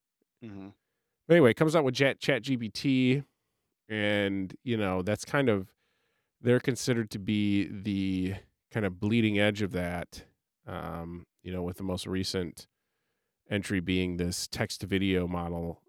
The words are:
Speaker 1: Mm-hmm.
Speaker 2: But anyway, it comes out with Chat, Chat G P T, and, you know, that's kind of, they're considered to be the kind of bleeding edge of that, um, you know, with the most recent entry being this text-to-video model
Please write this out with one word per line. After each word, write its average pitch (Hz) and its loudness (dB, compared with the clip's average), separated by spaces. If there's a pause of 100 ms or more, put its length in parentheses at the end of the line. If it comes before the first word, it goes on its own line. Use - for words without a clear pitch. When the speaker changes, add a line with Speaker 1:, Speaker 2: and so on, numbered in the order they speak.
(420)
Speaker 1:
Mm-hmm. 98 -14 (600)
Speaker 2:
But 160 4
anyway, 156 8
it 107 2
comes 156 2
out 160 4
with 127 0
Chat, 131 2
Chat 127 0
G 135 0
P 117 -4
T, 131 2 (680)
and, 104 0
you 117 0
know, 92 0
that's 104 -2
kind 139 2
of, 101 0 (680)
they're 123 4
considered 117 0
to - -8
be 101 2
the 95 -2 (340)
kind 110 -2
of 90 -4
bleeding 107 2
edge 104 2
of 90 -4
that, 87 -6 (420)
um, 85 -10 (160)
you 90 -10
know, 90 -4
with 87 -6
the 98 -8
most 92 -4
recent 95 -4 (800)
entry 101 -2
being 90 0
this 87 -4
text-to-video 95 -2
model 87 -6